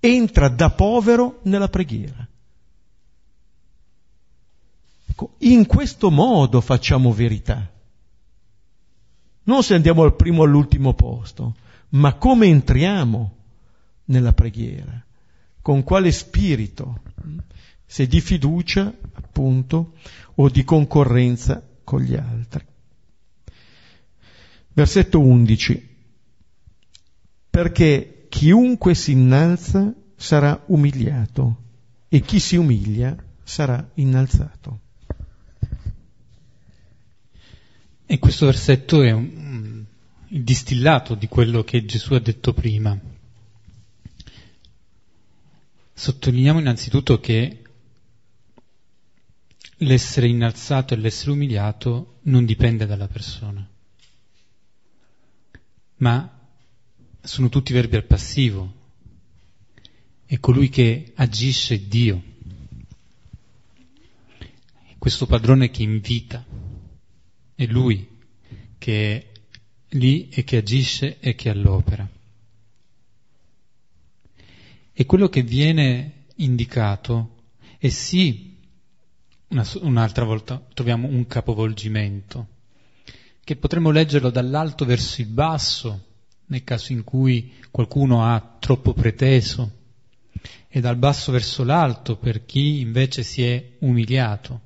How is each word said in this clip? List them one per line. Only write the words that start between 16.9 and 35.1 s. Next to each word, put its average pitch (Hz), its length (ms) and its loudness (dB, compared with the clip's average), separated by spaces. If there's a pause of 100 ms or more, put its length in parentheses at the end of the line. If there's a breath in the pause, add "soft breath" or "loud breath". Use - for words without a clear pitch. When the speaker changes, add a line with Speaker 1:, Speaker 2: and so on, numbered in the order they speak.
Speaker 1:
se - 200 -2
di 127 140 4
fiducia, 170 720 -2 (200)
appunto, 135 800 -2 (400 loud breath)
o 139 160 4
di 139 140 2
concorrenza 127 1040 2 (160)
con 131 200 -2
gli 123 120 -2
altri. 117 480 -8 (2000 soft breath)
Versetto 165 440 4
undici. 120 760 4 (1500)
Perché - 680 0 (100)
"Chiunque 208 680 4
si - 180 -2
innalza 165 840 2 (220)
sarà 147 520 0
umiliato, 135 960 0 (440)
e 143 120 4
chi - 180 0
si - 180 0
umilia 120 600 0 (260)
sarà 131 520 -6
innalzato." 131 840 -2 (3250 soft breath)